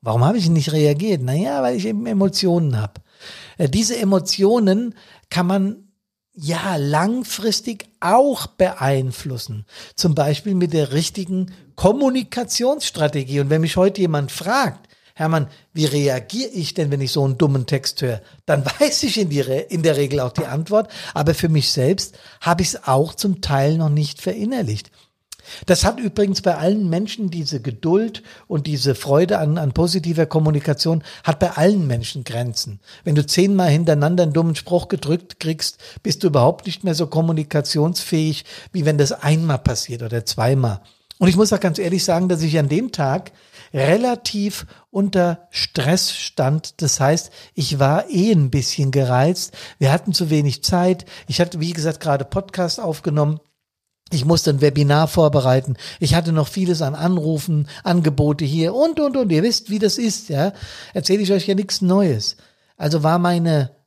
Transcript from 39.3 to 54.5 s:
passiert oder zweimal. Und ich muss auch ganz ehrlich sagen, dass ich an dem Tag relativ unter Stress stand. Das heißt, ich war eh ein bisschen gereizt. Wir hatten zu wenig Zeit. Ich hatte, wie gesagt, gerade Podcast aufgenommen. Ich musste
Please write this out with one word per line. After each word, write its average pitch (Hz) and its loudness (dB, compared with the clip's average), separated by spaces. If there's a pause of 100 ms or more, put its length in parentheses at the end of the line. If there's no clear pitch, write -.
passiert 120 -2
oder 113 -4
zweimal. 117 0 (380)
Und 180 4
ich 175 4
muss 208 4
auch 196 0
ganz 170 0
ehrlich 180 -2
sagen, 180 2
dass 170 0
ich 160 2
an 143 2
dem 208 0
Tag 147 -2 (440)
relativ 208 0 (240)
unter 185 0
Stress - -2
stand. - -2
Das 147 0
heißt, 147 2 (240)
ich 143 -2
war 143 2
eh 220 2
ein 151 4
bisschen 135 0
gereizt. 135 2 (260)
Wir 139 4
hatten 160 0
zu 170 0
wenig 147 0
Zeit. 185 2 (220)
Ich - -2
hatte, 170 -2
wie 170 -4
gesagt, 160 -4
gerade 139 0
Podcast 190 -4
aufgenommen. 156 -2 (720)
Ich 139 -2
musste 160 2